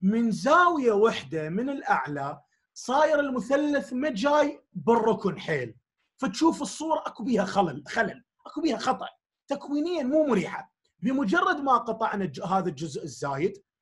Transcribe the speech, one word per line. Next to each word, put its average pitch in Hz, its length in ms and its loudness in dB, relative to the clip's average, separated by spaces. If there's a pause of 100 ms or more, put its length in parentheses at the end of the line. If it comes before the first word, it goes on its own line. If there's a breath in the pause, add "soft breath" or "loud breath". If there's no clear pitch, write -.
من 226 300 2
زاوية 277 600 4
وحدة 160 560 2
من 226 220 -4
الأعلى 151 680 -2 (340)
صاير 294 460 2
المثلث 277 720 0
ما 269 180 -2
جاي 285 600 0
بالركن 214 680 2
حيل، 127 380 -4 (400)
فتشوف 269 460 0
الصورة 302 440 -4
أكو - 180 -10
بيها 208 200 2
خلل، 160 440 -2
خلل، 202 360 -4 (220)
أكو - 140 -12
بيها 302 160 0
خطأ، - 320 -4 (400)
تكوينيًا 294 540 -4
مو 302 240 2
مريحة. 202 460 -2 (260)
بمجرد 277 580 2
ما 277 200 2
قطعنا 214 480 -2
ج-، 139 180 -8
هذا 180 260 0
الجزء 151 340 -8
الزايد، 147 600 -6 (200)